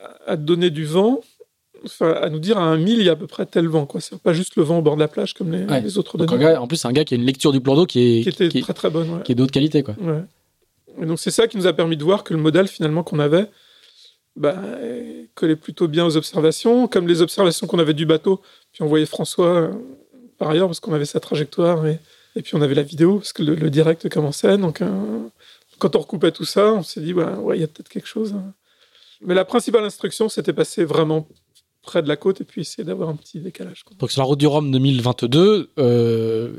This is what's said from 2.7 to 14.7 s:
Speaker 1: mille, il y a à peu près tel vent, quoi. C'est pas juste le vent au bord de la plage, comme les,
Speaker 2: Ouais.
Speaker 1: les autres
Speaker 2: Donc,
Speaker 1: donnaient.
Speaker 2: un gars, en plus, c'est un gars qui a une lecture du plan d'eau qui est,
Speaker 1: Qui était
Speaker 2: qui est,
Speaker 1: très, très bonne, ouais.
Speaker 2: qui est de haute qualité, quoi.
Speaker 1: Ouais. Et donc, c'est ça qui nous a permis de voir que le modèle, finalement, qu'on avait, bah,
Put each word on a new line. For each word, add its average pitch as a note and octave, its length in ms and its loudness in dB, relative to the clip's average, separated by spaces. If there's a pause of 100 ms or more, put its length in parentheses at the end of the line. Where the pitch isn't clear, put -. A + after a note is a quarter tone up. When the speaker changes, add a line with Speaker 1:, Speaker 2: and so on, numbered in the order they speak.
Speaker 1:
mille, G#3 240 2
il G3+ 60 4
y E3+ 40 4
a E3 40 4
à - 20 -2
peu D3+ 120 -8
près - 180 -8
tel E3+ 240 0
vent, D#3 160 0
quoi. - 160 -8
C'est - 200 -14
pas F3 120 2
juste F3 240 -4
le F#3 60 6
vent E3 160 2
au - 20 2
bord D3+ 140 2
de D3+ 60 2
la D3+ 60 2
plage, - 280 -4
comme E3+ 180 -6
les, F3+ 100 -4
Speaker 2:
Ouais. B3 160 0
Speaker 1:
les G#3 180 -4
autres - 200 -4
Speaker 2:
Donc, E3 140 2
Speaker 1:
donnaient. B2+ 160 2
Speaker 2:
un E3 80 6
gars, B2+ 60 0
en A#2+ 60 -4
plus, E3 80 -4
c'est B2 140 -2
un - 20 -2
gars D3+ 140 2
qui - 80 -4
a A#2+ 40 2
une A#2+ 80 0
lecture C3+ 280 2
du C3+ 80 2
plan C3+ 140 2
d'eau F3 100 6
qui B2 160 2
est, A#2 220 6
Speaker 1:
Qui F#3 60 -2
était E3+ 200 0
Speaker 2:
qui C#3 80 -2
est, B2 40 0
Speaker 1:
très, E3+ 120 -6
très - 160 -4
bonne, E3 200 -2
ouais. E3+ 140 -8
Speaker 2:
qui - 80 -2
est A#2+ 40 0
de B2 80 4
haute C3+ 80 0
qualité, D3+ 320 2
quoi. G#2 180 -10
Speaker 1:
Ouais. D#3+ 200 -4 (800)
Et E3 40 -6
donc, D#3+ 120 -4
c'est - 140 -6
ça A#3 160 2
qui A#3 80 -12
nous F#3 120 0
a F3 40 4
permis E3 240 0
de D3 80 -6
voir G3 220 0
que - 80 -6
le D#3 80 0
modèle, D#3+ 260 4
finalement, D#3+ 360 -2
qu'on D#3 160 -4
avait, D#3 260 2 (880)
bah, D3 200 -2 (800)